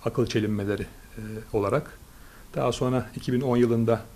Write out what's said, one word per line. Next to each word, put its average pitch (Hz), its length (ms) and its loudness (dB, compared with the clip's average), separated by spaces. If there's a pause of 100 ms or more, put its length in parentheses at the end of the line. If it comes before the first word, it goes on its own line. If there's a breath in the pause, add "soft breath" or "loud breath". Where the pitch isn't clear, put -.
Akıl 117 220 0
Çelinmeleri, 104 560 0
e, - 400 -12 (300)
olarak. 110 460 0 (560 loud breath)
Daha 131 180 2
sonra 127 440 0
iki 123 160 -4
bin 123 80 2
on 123 160 2
yılında 117 440 4 (160)